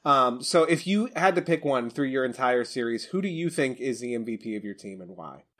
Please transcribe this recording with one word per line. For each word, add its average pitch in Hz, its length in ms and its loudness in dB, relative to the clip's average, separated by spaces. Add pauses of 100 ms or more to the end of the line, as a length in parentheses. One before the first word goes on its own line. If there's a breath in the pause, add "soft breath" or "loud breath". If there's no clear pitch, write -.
Um, 127 400 4
so 165 220 4
if 160 220 2
you 208 280 0
had 180 200 4
to 175 80 2
pick 165 200 0
one 123 280 0
through 139 160 -2
your 131 180 0
entire 123 400 2
series, 117 400 -4
who 185 160 -4
do 196 80 -2
you 165 220 -4
think 131 300 -2
is 123 200 -4
the 120 140 -6
M 117 100 -4
V 113 140 -6
P 107 180 -8
of 101 80 -8
your 101 80 -8
team 95 300 -14
and 90 120 -18
why? 78 300 -16 (160)